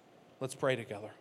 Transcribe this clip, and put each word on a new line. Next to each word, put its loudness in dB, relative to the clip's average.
Let's -4
pray 4
together. -4